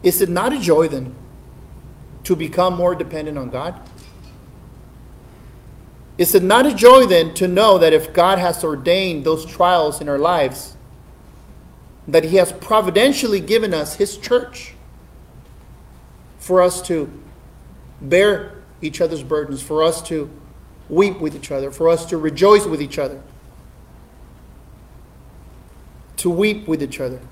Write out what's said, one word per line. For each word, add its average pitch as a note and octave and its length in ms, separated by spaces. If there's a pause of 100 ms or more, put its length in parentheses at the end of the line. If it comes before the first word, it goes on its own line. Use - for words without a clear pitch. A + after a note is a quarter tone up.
Is F3+ 180
it F#3 80
not G3+ 240
a C#4 60
joy E3 280
then C3 280 (1080)
to F#3 100
become F3+ 420
more F3 200
dependent D3+ 420
on B2+ 120
God? D3 280 (2500)
Is F3 160
it F#3 100
not A3+ 220
a C#4+ 80
joy A#3 340
then E3 260
to F#3 140
know F#3+ 300
that E3 140
if D#3 220
God F#3 260
has F3 240
ordained D#3+ 600
those D#3 200
trials E3+ 540
in D3 80
our C#3+ 100
lives, D3 600 (1300)
that D3 160
he E3 140
has F3 160
providentially G#3+ 880
given G3+ 320
us D3+ 220
his G3 200
church - 600 (1600)
for F3+ 240
us F3+ 200
to D#3+ 300 (880)
bear F#3 540 (260)
each D#3 200
other's D#3+ 220
burdens, C#3 380
for D#3 220
us E3 180
to D3+ 280 (600)
weep F#3 300
with D3+ 160
each C#3 160
other, C#3 180
for D#3+ 200
us E3 160
to F3 120
rejoice F#3+ 480
with D#3 160
each C#3 160
other, C3+ 240 (3000)
to F3+ 120
weep G#3 380
with D#3 140
each C3+ 180
other? B2+ 200 (120)